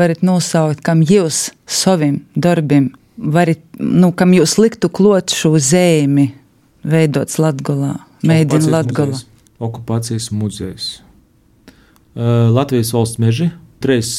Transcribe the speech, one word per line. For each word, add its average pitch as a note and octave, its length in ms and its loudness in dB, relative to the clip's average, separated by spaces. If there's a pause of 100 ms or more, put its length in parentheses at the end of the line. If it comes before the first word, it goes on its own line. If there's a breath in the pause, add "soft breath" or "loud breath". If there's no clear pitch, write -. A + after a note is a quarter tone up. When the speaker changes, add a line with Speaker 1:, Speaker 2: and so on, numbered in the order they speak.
Speaker 1:
varat E3 240 0
nosaukt, E3 600 0
kam E3 200 2
jūs E3+ 460 0 (180)
saviem D3+ 540 0 (100)
darbiem D3 580 2 (260)
varat, D#3+ 440 0 (160)
nu, F3 400 2
kam F3+ 160 4
jūs E3 260 2
liktu A3 300 2
klot F#3+ 460 2
šo D#3 260 0
zīmi, C#3+ 680 2 (540)
veidots D3+ 560 0
Latgolā, C#3+ 580 -2 (260)
Made D#3 320 2
in D#3 80 0
Speaker 2:
Okupācijas D#3 80 0
Speaker 1:
Latgola? D#3 400 -2
Speaker 2:
muzejs. C3 140 -10 (340)
Okupācijas A2+ 720 -6
muzejs. G2 540 -8 (1300 soft breath)
Ā, A#2+ 140 -2 (180)
Latvijas B2 480 0
valsts A#2 240 -2
meži, A#2 300 0 (340)
trīs B2+ 340 0